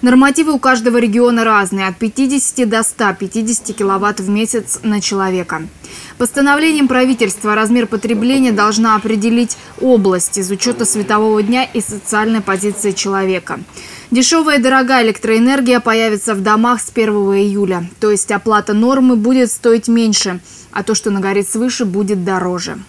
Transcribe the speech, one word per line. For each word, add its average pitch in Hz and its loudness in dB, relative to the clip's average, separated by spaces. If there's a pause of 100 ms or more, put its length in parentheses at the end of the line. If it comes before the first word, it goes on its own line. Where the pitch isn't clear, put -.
Нормативы 269 4
у 277 0
каждого 240 2
региона 240 2
разные – 202 0
от 185 -6
пятидесяти 262 -2
до 220 0
ста 214 -2
пятидесяти 220 -6
киловатт 196 -2
в 196 -6
месяц 214 -2
на 208 -2
человека. 185 -4 (500)
Постановлением 285 2
правительства 247 0
размер 220 2
потребления 233 0
должна 214 2
определить 220 0 (240)
область 196 2
из 185 -4
учета 233 -2
светового 214 0
дня 247 0
и - -4
социальной 214 -2
позиции 196 -2
человека. 190 -4 (500)
Дешёвая 294 2
и 254 2
дорогая 262 2
электроэнергия 240 2
появится 226 0
в 196 -4
домах 220 2
с - -10
первого 202 0
июля, 196 0 (140)
то 214 0
есть 202 -2
оплата 208 0
нормы 254 4
будет 240 2
стоить 226 2
меньше, 214 0 (320)
а 202 -6
то, 220 -2
что 208 -2
нагорит 196 -2
свыше, 240 -2
будет 196 -2
дороже. 180 -4 (120)